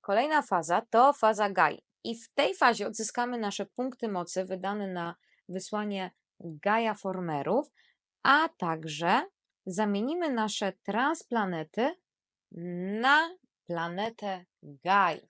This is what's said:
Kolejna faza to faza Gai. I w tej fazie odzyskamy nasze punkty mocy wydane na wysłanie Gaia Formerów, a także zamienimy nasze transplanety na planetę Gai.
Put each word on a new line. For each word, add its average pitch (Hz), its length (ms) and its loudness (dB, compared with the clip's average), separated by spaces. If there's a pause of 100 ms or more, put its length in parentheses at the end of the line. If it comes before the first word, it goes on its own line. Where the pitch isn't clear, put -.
Kolejna 277 420 2
faza 175 480 0
to 254 220 8
faza 208 380 2
Gai. 175 320 2 (220)
I 226 120 -6
w - 120 -16
tej 359 260 0
fazie 233 320 4
odzyskamy 240 520 -2
nasze 202 280 -4
punkty 247 420 -6
mocy 185 360 -2
wydane 196 420 -4
na 175 280 -6 (340)
wysłanie 190 600 -4 (300)
Gaia 208 540 0
Formerów, 180 760 -2 (500)
a 302 260 4 (100)
także 165 640 0 (440)
zamienimy 214 680 -2
nasze 214 400 -2
transplanety 220 1200 -2 (1040)
na 302 360 2 (300)
planetę 180 800 -4 (180)
Gai. 170 680 2